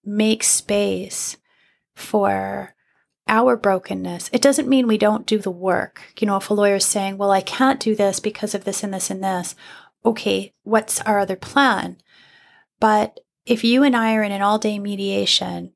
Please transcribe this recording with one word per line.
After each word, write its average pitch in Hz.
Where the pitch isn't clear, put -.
makes 214
space 196
for 98
our 240
brokenness. 185
It 240
doesn't 277
mean 254
we 214
don't 214
do 214
the 202
work. 180
You 214
know, 196
if 196
a 214
lawyer's 202
saying, 196
"Well, 196
I 190
can't 262
do 220
this 196
because 214
of 196
this 196
and 196
this 190
and 190
this," 180
okay, 202
what's 220
our 208
other 190
plan? 233
But 214
if 226
you 247
and 277
I 226
are 214
in 202
an 196
all-day 214
mediation, 196